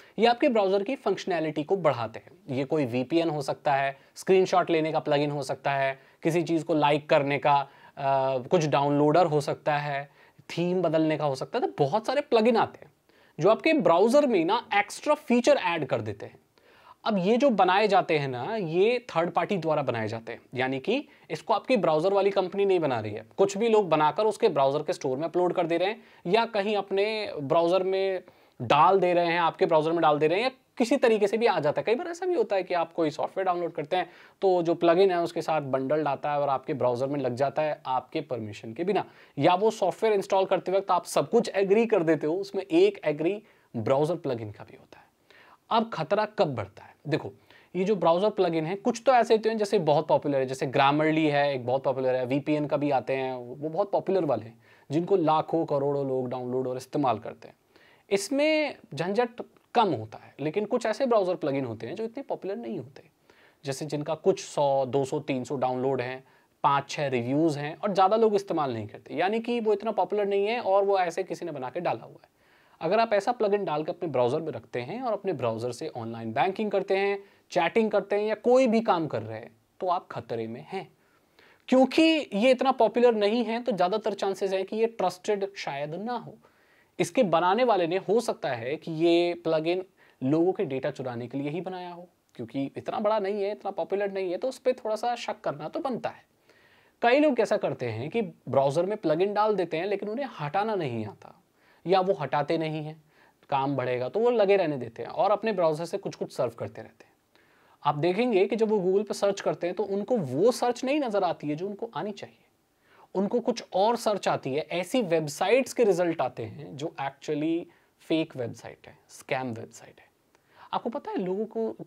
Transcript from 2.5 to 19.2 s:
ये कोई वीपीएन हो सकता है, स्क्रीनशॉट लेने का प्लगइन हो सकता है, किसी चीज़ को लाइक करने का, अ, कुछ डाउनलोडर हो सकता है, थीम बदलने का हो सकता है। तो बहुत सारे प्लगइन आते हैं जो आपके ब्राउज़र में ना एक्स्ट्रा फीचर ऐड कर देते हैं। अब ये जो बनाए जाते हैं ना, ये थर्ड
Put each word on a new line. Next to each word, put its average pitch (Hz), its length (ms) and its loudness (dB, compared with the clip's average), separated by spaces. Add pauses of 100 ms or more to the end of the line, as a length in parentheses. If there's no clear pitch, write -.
ये 139 80 0
कोई 151 220 0
वीपीएन 131 440 0
हो 151 120 -2
सकता 143 320 -2
है, 139 240 -2 (180)
स्क्रीनशॉट 180 540 2
लेने 160 220 2
का 160 80 -2
प्लगइन 147 320 0
हो 143 120 -6
सकता 139 280 -4
है, 135 280 -2 (240)
किसी 165 200 2
चीज़ 156 200 0
को 170 100 -2
लाइक 147 360 2
करने 143 300 2
का, 143 180 4
अ, 135 100 -4 (680)
कुछ 156 280 0
डाउनलोडर 147 600 4
हो 151 160 0
सकता 147 360 -2
है, 147 320 -6 (320)
थीम 180 400 -2
बदलने 160 360 2
का 151 80 -2
हो 135 100 -2
सकता 156 240 -6
है। 392 80 -2
तो - 60 -12 (120)
बहुत 202 220 -2
सारे 277 140 0
प्लगइन 226 360 4
आते - 280 -2
हैं - 60 -20 (480)
जो 165 100 6
आपके 226 240 4
ब्राउज़र 226 540 4
में 180 180 2
ना 196 300 -2
एक्स्ट्रा 208 380 0
फीचर 254 440 4
ऐड 170 280 2
कर 123 160 -2
देते 104 240 -8
हैं। - 140 -18 (680)
अब 220 120 0
ये 196 200 4
जो 277 120 4
बनाए 196 380 4
जाते 175 300 4
हैं 143 100 -2
ना, 131 280 -6
ये 202 500 0 (100)
थर्ड 170 160 0